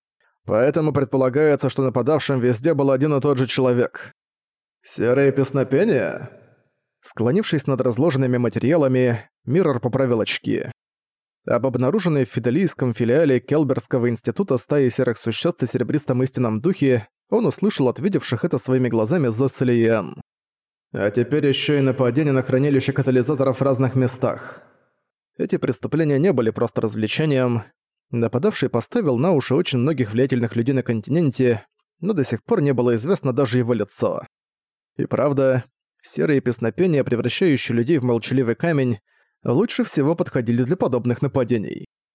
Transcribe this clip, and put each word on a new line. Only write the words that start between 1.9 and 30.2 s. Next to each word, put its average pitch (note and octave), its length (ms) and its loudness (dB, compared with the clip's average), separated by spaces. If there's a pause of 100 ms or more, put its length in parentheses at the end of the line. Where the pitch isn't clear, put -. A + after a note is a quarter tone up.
везде B2 340 2
был C#3 180 2
один C#3+ 240 2
и C3 60 0
тот C#3+ 160 2
же B2+ 100 0
человек. B2 640 0 (720)
"Серые C3 500 2
песнопения?" C3+ 960 0 (720)
Склонившись D3 680 -2
над C3 140 0
разложенными B2+ 560 0
материалами, B2+ 920 0 (160)
Миррор D3 340 0
поправил A#2+ 420 0
очки. - 500 -4 (760)
Об A#2+ 200 0
обнаруженной C#3 580 0
в - 60 -4
фиделийском B2+ 640 -2
филиале B2+ 480 2
Келберского C3 680 0
института B2+ 480 -2
стае C#3 320 2
серых B2 280 -2
существ - 460 -4
и A#2+ 40 -2
серебристом B2+ 560 -2
истинном A#2 380 -2
духе C3+ 480 2 (200)
он A3+ 160 0
услышал C3+ 440 0
от A2+ 100 -4
видевших D3 460 -2
это - 120 0
своими C3 300 0
глазами A#2 420 2
Зессель B2+ 420 0
и A#2+ 120 4
Энн. A2 380 0 (720)
А G2+ 180 0
теперь B2+ 360 0
еще C#3+ 320 0
и - 20 2
нападение C3 500 0
на C3 120 2
хранилище C3 500 0
катализаторов C3 680 0
в C3+ 40 0
разных C3 320 0
местах. - 640 -2 (760)
Эти - 200 -2
преступления C#3+ 640 0
не F#3+ 120 2
были A#2 200 0
просто A#2 300 -4
развлечением. A#2 800 -2 (480)
Нападавший B2 580 -2
поставил C3 480 -2
на E3 140 0
уши C3+ 240 0
очень D3 240 0
многих B2+ 340 -2
влиятельных A#2+ 420 0